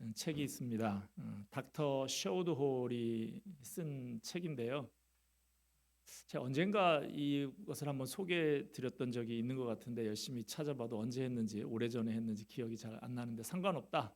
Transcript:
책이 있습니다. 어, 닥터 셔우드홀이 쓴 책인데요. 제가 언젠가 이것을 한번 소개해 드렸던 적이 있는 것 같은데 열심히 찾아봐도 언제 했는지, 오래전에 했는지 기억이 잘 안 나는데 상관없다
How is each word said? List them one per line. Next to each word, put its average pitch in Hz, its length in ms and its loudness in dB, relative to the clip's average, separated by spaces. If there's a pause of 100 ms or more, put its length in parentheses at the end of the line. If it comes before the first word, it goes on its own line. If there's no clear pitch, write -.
(140)
책이 151 260 -2
있습니다. 110 760 0
어, 104 340 -6
닥터 139 560 0
셔우드홀이 131 1300 2 (200)
쓴 131 640 -6
책인데요. 139 680 -2 (1400)
제가 143 160 -2
언젠가 170 680 6
이것을 143 760 0
한번 135 180 0
소개해 160 640 2
드렸던 123 400 -2
적이 117 300 0
있는 127 160 0
것 131 80 0
같은데 117 420 0
열심히 110 380 -2
찾아봐도 123 520 -2
언제 123 280 0
했는지, 113 400 0
오래전에 117 480 2
했는지 110 340 0
기억이 113 300 -4
잘 113 260 -8
안 123 140 -4
나는데 117 260 -4
상관없다 160 720 2